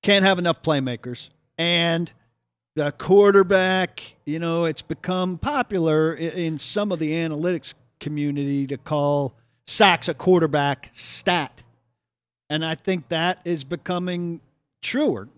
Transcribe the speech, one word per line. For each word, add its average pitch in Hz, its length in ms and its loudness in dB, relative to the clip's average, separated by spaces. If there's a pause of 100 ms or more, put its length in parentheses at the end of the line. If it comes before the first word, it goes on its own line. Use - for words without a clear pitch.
can't 196 220 4
have 190 140 4
enough 170 240 -2
playmakers. 131 680 -4 (260)
And 170 540 0 (640)
the 147 180 -2
quarterback, 190 1300 4
you 151 140 -6
know, 170 260 -2
it's 156 180 -4
become 180 560 -4
popular 165 800 0
i-, 160 60 -10
in 165 360 -4
some 208 340 -4
of 170 60 -2
the 156 140 -2
analytics 165 600 -4 (260)
community 143 680 -4
to 135 100 -8
call 143 580 -2 (320)
sacks 185 420 4
a 160 60 -4
quarterback 151 800 2
stat. - 680 -4 (880)
And 156 140 -4
I 160 100 -4
think 180 340 -4
that 170 360 -2
is 165 200 -4
becoming 175 760 -6 (420)
truer. 175 560 -2